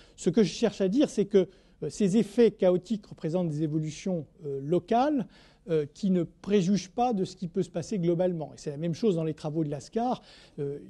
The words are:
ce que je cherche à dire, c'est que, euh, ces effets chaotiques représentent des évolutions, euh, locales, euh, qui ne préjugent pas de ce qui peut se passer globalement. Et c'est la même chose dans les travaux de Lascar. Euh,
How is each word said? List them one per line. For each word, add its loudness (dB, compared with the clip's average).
ce 0
que 4
je 0
cherche -2
à 2
dire, 2
c'est 0
que, 4
euh, -6
ces 0
effets 4
chaotiques 0
représentent -4
des -2
évolutions, -4
euh, -6
locales, 0
euh, 0
qui 0
ne 4
préjugent 0
pas 0
de 0
ce -10
qui -10
peut -2
se -6
passer -6
globalement. 0
Et -20
c'est -10
la -10
même -2
chose 2
dans -2
les -2
travaux -4
de -2
Lascar. -4
Euh, -6